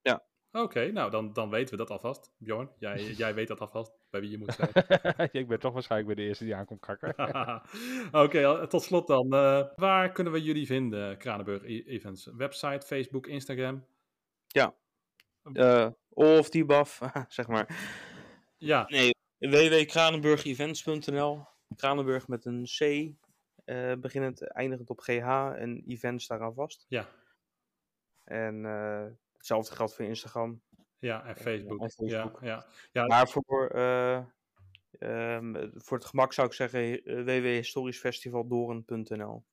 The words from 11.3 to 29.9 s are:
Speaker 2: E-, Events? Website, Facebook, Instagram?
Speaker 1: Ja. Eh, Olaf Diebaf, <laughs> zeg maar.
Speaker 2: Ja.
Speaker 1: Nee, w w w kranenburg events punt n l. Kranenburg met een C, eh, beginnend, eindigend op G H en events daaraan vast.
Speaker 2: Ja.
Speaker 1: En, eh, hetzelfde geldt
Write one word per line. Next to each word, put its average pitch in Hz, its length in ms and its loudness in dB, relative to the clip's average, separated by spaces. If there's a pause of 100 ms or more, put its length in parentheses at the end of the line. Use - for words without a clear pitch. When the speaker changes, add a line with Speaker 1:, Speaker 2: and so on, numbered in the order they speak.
Speaker 2:
E-, 117 220 -8
Events? 101 400 -12 (100)
Website, 139 500 -6
Facebook, 135 420 -6
Instagram? 131 580 -6 (640)
Speaker 1:
Ja. - 280 2 (760)
Eh, 123 360 6 (200)
Olaf 156 400 8
Diebaf, 147 520 2 (120)
<laughs> 135 140 -6
zeg 120 200 -8
maar. 110 300 0 (800)
Speaker 2:
Ja. 147 300 2
Speaker 1:
Nee, 131 220 6 (280)
w 117 120 -4
w 151 200 8
w 160 160 6
kranenburg 151 600 4
events 143 380 -4
punt 151 280 -4
n 143 80 0
l. 147 280 -2 (280)
Kranenburg 135 520 0
met 123 180 -8
een 120 180 -6
C, - 180 -6 (840)
eh, 127 340 -4
beginnend, 131 540 -6
eindigend 127 360 -4
op 123 100 -8
G - 80 -10
H 131 480 0
en 117 320 -8
events 123 400 -6
daaraan 113 260 -6
vast. 139 340 -10
Speaker 2:
Ja. 113 200 -6 (1160)
Speaker 1:
En, 107 420 -8
eh, 107 400 -6 (320)
hetzelfde - 380 -4
geldt 113 200 -4